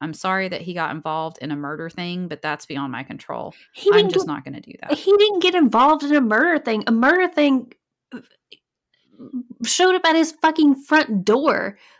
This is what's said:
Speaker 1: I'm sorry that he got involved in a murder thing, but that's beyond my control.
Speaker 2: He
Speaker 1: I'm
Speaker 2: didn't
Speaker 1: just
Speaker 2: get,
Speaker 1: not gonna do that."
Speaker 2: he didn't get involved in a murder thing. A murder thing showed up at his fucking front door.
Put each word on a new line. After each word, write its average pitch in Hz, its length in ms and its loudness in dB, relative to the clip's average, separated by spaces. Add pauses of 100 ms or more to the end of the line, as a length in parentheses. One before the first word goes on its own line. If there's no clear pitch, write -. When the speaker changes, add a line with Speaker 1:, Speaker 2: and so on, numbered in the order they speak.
Speaker 1:
I'm 160 100 -8
sorry 190 360 -4
that 180 120 -8
he 170 140 -10
got 165 200 -6
involved 160 460 -6
in 147 100 -10
a 143 60 -6
murder 151 320 -10
thing, 175 400 -8
but 156 140 -12
that's 151 240 -8
beyond 139 260 -8
my 123 120 -10
control. - 500 -12 (180)
Speaker 2:
He - 180 -4
Speaker 1:
I'm 415 60 6
Speaker 2:
didn't - 160 4
Speaker 1:
just 370 140 -2
Speaker 2:
get, 151 60 -8
Speaker 1:
not 143 120 -10
gonna 139 160 -14
do - 220 -20
that." 294 160 -4
Speaker 2:
he 392 180 4
didn't 403 240 2
get 359 140 2
involved 294 480 4
in 285 120 0
a 294 60 4
murder 262 420 2
thing. 214 240 -4
A 226 60 0
murder 294 340 2
thing 285 460 0 (1900)
showed 370 300 2
up 359 100 0
at 320 120 4
his 320 160 2
fucking 311 500 4
front 220 420 0
door. 208 540 0 (220)